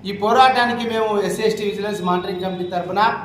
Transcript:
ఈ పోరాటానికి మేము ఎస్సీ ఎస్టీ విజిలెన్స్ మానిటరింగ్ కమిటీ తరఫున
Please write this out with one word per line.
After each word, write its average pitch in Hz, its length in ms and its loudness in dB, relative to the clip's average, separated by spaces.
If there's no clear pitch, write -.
ఈ 196 80 -6
పోరాటానికి 240 760 2
మేము 220 340 0
ఎస్సీ 180 200 -2
ఎస్టీ 214 220 0
విజిలెన్స్ 202 380 -4
మానిటరింగ్ 180 380 -2
కమిటీ 180 240 -4
తరఫున 185 500 0